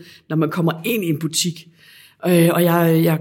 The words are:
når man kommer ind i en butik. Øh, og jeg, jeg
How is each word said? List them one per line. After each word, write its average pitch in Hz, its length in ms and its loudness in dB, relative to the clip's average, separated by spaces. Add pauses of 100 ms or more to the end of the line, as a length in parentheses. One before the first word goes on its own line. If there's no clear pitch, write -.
(300)
når 160 60 -4
man 156 140 0
kommer 165 220 -2 (140)
ind 220 200 -2
i 165 40 -2
en 151 100 -2
butik. 160 480 -6 (600)
Øh, 170 260 4
og 170 100 2
jeg, 170 400 2
jeg 165 180 0